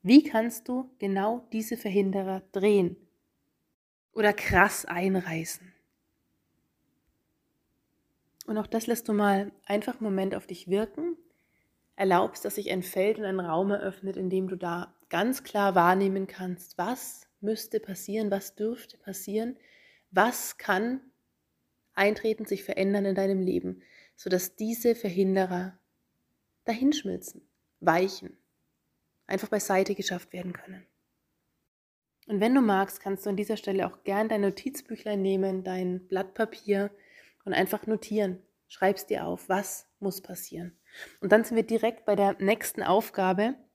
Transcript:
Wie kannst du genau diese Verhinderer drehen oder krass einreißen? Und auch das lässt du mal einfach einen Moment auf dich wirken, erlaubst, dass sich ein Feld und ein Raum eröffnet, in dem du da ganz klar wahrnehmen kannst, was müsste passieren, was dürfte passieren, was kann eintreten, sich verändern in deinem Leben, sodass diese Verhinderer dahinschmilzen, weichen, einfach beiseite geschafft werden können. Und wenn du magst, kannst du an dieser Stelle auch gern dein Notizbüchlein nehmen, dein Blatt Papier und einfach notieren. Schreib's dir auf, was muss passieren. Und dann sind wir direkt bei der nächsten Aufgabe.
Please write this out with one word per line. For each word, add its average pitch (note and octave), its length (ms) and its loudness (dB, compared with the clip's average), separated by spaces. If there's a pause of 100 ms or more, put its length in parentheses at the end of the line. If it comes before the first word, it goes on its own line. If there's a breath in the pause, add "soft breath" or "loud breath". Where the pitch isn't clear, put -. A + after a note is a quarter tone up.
Wie C4 220 10
kannst A3+ 440 -2
du B3+ 300 -6
genau G3+ 540 -2
diese A3 260 -4
Verhinderer F#3+ 640 0 (100)
drehen G3 440 4 (1160)
oder G#3 220 4
krass G3 520 2
einreißen? F3 880 -2 (2750)
Und G#3+ 100 -4
auch G#3+ 100 -4
das A3+ 200 -4
lässt A#3 200 -2
du A3 60 0
mal G3+ 380 2 (140)
einfach G#3 300 -2
einen A3 100 -8
Moment F#3+ 280 -2
auf G3 140 -8
dich F3+ 200 -14
wirken, A3+ 500 -2 (800)
erlaubst, G3 500 2
dass G3+ 100 -6
sich G3+ 160 -6
ein F#3 100 -2
Feld G3+ 380 0
und G#3+ 60 -6
ein F#3+ 140 -4
Raum F3 320 0
eröffnet, F#3+ 460 -6
in F#3 120 -2
dem F#3+ 180 -2
du F#3 80 -6
da F3 400 -8 (140)
ganz A3+ 340 -2
klar G3+ 320 0
wahrnehmen F#3+ 500 4
kannst, - 520 -10
was - 500 -6 (120)
müsste G#3+ 400 -4
passieren, G3+ 520 -4
was G3 240 -6
dürfte A3+ 420 -6
passieren, G#3+ 600 -6 (520 soft breath)
was G#3+ 480 0
kann A3+ 440 -2 (920)
eintreten, G#3+ 520 0
sich G3 180 -4
verändern G3 420 0
in F#3+ 100 0
deinem G3 260 0
Leben, F#3 400 -2 (340 loud breath)
sodass F3+ 400 -2
diese A#3 400 0
Verhinderer F#3 840 0 (880)
dahinschmilzen, A#3 840 -2 (320)
weichen, F3+ 580 0 (920)
einfach F#3+ 220 -4
beiseite G3 440 2
geschafft F#3+ 400 -6
werden F3+ 200 -10
können. F#3+ 320 -16 (1400)
Und G3 120 0
wenn A#3 160 4
du C#4 60 8
magst, G3 400 2
kannst G3 240 -6
du G#3 40 -2
an F#3+ 80 0
dieser G#3 200 -2
Stelle F#3+ 280 -2
auch - 180 -8
gern G#3 260 0
dein G#3+ 120 0
Notizbüchlein G#3 800 -4
nehmen, F#3+ 420 0
dein F#3 440 -4
Blatt F#3+ 260 -4
Papier G3+ 580 -2 (540 loud breath)
und G3 80 -4
einfach F#3+ 340 0
notieren. G#3 540 -2 (260)
Schreib's G3 380 0
dir - 200 -4
auf, F3 220 -6
was - 400 -4 (120)
muss F#3+ 220 -4
passieren. F3 540 -14 (460 loud breath)
Und F#3+ 100 2
dann A3+ 140 8
sind A#3 100 -4
wir A3+ 80 4
direkt A3+ 420 0
bei G3+ 100 4
der G3 260 4
nächsten G3 420 0
Aufgabe. G3+ 720 2 (200)